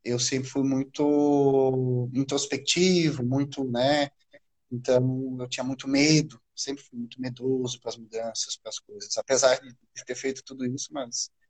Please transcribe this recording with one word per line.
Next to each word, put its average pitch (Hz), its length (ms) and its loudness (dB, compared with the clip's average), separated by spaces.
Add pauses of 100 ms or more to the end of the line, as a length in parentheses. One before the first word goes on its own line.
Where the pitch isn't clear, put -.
eu 120 160 -2
sempre 127 300 -2
fui 139 140 -2
muito 135 1500 2
introspectivo, 139 1080 2
muito, 139 420 -2
né? 139 440 2 (600)
Então, 127 720 0
eu 123 80 -8
tinha 127 140 -6
muito 131 240 -6
medo, 151 540 4 (140)
sempre - 280 -8
fui - 160 -12
muito 120 220 -10
medroso 127 600 -4
pras 117 160 -8
mudanças, 113 600 -8
pras - 220 -12
coisas. 104 380 -10
Apesar 131 440 4
de - 140 -20 (300)
ter 127 100 -8
feito 131 300 -6
tudo 131 200 -8
isso, 127 280 -4
mas - 380 -8 (180)